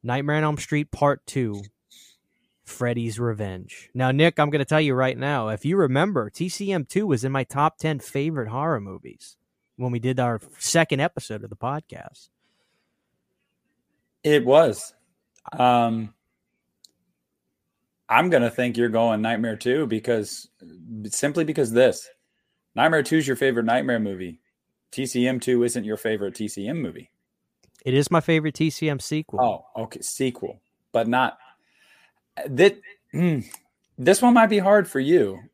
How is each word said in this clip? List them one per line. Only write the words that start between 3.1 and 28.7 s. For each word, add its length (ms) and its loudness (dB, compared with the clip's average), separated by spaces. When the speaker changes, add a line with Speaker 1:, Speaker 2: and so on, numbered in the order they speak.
Speaker 1:
Revenge. 760 -6
Now, 180 0
Nick, 260 2
I'm 120 2
gonna 140 0
tell 160 2
you 140 2
right 240 0
now, 300 -4
if 160 -6
you 120 0
remember, 540 0
T 180 -6
C 240 -6
M 120 -2
Two 220 -2
was 180 0
in 80 -2
my 100 -2
top 360 -2
ten 200 -2
favorite 500 -6
horror 320 -4
movies 560 -16
when 140 -4
we 80 -4
did 220 -2
our 200 0
second 420 0
episode 420 -6
of 80 -16
the 60 -16
podcast. 720 -12
Speaker 2:
It 220 4
was. 500 4
Um, 600 2
I'm 220 4
gonna 200 4
think 260 -2
you're 120 2
going 340 2
Nightmare 340 -2
Two 320 0
because, 600 -4
simply 360 -2
because 300 -2
this. 360 4
Nightmare 280 4
Two 160 2
is 80 0
your 100 0
favorite 280 2
Nightmare 340 0
movie. 420 -8
T 140 -6
C 200 0
M 140 -2
Two 240 2
isn't 200 -4
your 120 -4
favorite 380 -4
T 120 -8
C 220 -8
M 120 -6
movie. 300 -10
Speaker 1:
It 100 0
is 160 2
my 100 4
favorite 340 0
T 160 0